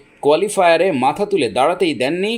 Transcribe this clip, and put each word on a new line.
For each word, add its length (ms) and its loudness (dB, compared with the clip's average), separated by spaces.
কোয়ালিফায়ারে 720 2
মাথা 340 -2
তুলে 220 0
দাঁড়াতেই 460 0
দেননি 440 -4